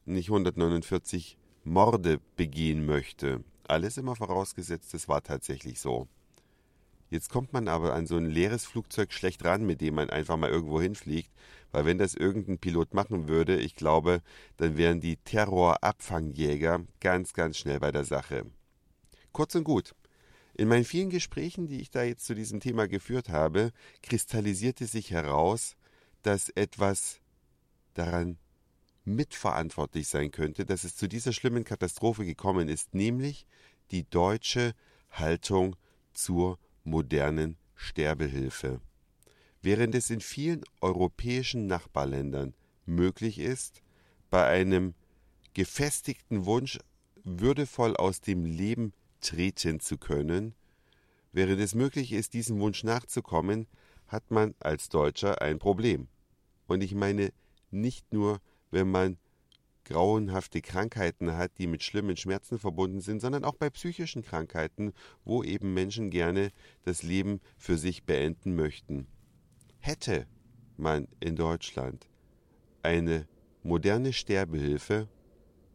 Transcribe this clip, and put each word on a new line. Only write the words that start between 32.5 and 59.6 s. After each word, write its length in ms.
ist, 240
nämlich 520
die 180
deutsche 640
Haltung 640
zur 440
modernen 760
Sterbehilfe. 1080
Während 340
es 140
in 140
vielen 400
europäischen 840
Nachbarländern 880
möglich 520
ist, 440
bei 160
einem 480
gefestigten 920
Wunsch 320
würdevoll 720
aus 260
dem 240
Leben 480
treten 600
zu 180
können, 560
während 300
es 140
möglich 380
ist, 200
diesem 260
Wunsch 260
nachzukommen, 840
hat 220
man 300
als 280
Deutscher 540
ein 160
Problem. 500
Und 140
ich 120
meine 400
nicht 440
nur, 260
wenn 200
man 280